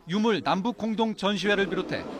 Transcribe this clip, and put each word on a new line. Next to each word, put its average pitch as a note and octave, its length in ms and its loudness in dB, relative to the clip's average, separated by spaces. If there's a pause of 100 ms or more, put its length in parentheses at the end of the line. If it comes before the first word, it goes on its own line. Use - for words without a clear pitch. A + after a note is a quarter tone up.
유물 G#3 340 2
남북 F#3 340 0
공동 A3 380 0
전시회를 G3 540 2
비롯해 E3 340 -2 (160)